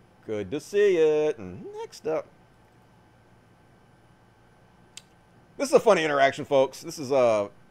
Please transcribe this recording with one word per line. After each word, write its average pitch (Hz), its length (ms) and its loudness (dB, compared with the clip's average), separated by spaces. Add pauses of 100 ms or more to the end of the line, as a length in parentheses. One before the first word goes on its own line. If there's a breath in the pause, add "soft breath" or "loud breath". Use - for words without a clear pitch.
(260)
Good 104 240 -8
to 147 100 -6
see 202 360 2
it. 151 420 2
And 98 280 -14 (120)
next - 280 -16
up. 156 200 -6 (3250)
This 269 100 -4
is 320 60 4
a 226 60 6
funny 190 220 4
interaction, 143 420 0
folks. 135 380 0
This 160 160 -14
is 135 140 -8
a 110 380 2 (200)